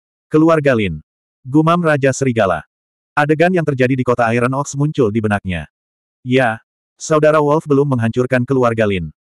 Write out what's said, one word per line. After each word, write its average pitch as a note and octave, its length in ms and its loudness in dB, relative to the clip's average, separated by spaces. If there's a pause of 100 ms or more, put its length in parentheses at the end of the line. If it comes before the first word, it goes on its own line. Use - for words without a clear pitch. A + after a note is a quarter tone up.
(280)
"Keluarga D#3 480 2
Lin." F2+ 240 -4 (400)
Gumam D#3 400 0
Raja D3 320 0
Serigala. G#2+ 560 -2 (480)
Adegan D3+ 320 2
yang F3+ 160 0
terjadi C3 320 0
di B2+ 80 -4
kota A#2+ 320 0
Iron A#2+ 160 0
Ox C#3 240 -6
muncul C#3+ 320 0
di G#2+ 160 -2
benaknya. F#2+ 480 -4 (480)
"Ya, B2 400 0 (400)
Saudara D3+ 400 2
Wolf D3 240 0
belum C#3+ 320 0
menghancurkan B2 480 -2
keluarga A#2+ 400 0
Lin. F#2 240 -2 (220)